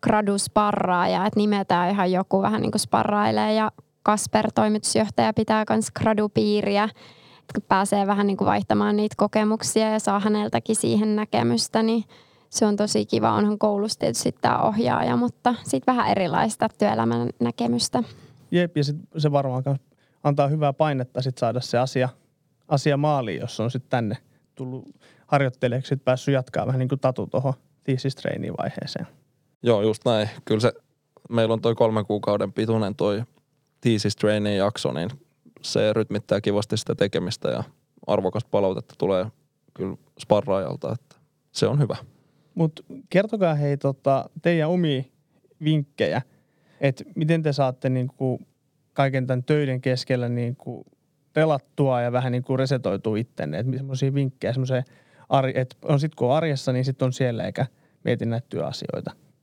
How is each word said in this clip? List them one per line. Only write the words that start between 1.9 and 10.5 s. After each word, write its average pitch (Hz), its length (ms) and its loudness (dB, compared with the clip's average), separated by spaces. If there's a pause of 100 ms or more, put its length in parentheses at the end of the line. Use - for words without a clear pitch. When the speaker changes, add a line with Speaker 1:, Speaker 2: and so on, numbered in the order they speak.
Speaker 1:
ihan 196 220 0
joku 190 300 0
vähän 214 200 0
niinku 214 160 0
sparrailee 214 760 0
ja 220 180 0 (300)
Kasper, 214 500 0
toimitusjohtaja, 220 800 0
pitää 220 320 0
kans 220 260 0
gradupiiriä, 208 920 0 (560)
että - 280 -6
pääsee 196 380 2
vähän 202 200 2
niinku 196 180 0
vaihtamaan 208 520 2
niitä 214 220 0
kokemuksia 214 720 0
ja 214 80 0
saa 202 220 0
häneltäkin 214 560 0